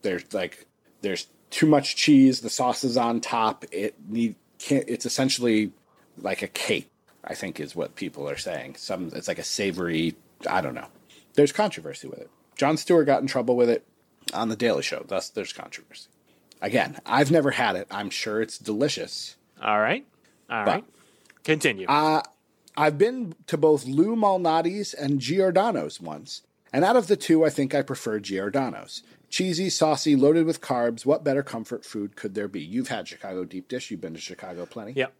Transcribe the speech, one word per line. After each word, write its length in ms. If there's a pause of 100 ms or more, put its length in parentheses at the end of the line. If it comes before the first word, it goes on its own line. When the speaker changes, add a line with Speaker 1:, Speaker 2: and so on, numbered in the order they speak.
Speaker 1:
There's, 320
like, 340 (340)
there's 260 (220)
too 180
much 280
cheese. 460
The 80
sauce 340
is 140
on 240
top. 500
It 240 (120)
need, 280 (240)
can't, 280
it's 180
essentially 680 (480)
like 220
a 60
cake, 420 (340)
I 100
think 260
is 160
what 200
people 340
are 80
saying. 400
Some, 380
it's 120
like 120
a 40
savory, 720 (340)
I 120
don't 140
know. 120 (460)
There's 180
controversy 560
with 120
it. 100 (260)
Jon 220
Stewart 280
got 160
in 60
trouble 280
with 140
it 160 (480)
on 160
The 60
Daily 280
Show. 240
Thus, 220
there's 240
controversy. 560 (540)
Again, 440
I've 240
never 200
had 240
it. 140
I'm 220
sure 280
it's 200
delicious. 760 (260)
Speaker 2:
All 180
right. 260 (420)
All 180
Speaker 1:
But 60
Speaker 2:
right. 140 (580)
Continue. 440
Speaker 1:
Uh, 340 (560)
I've 220
been 340 (140)
to 100
both 280
Lou 300
Malnati's 800
and 260
Giordano's 800
once, 440 (280)
and 140
out 100
of 120
the 80
two, 280
I 60
think 240
I 80
prefer 380
Giordano's. 800 (280)
Cheesy, 420
saucy, 440
loaded 300
with 160
carbs. 420
What 200
better 180
comfort 420
food 320
could 200
there 120
be? 140
You've 280
had 180
Chicago 360
deep 240
dish. 220
You've 120
been 120
to 60
Chicago 480
plenty. 240
Speaker 2:
Yep. 280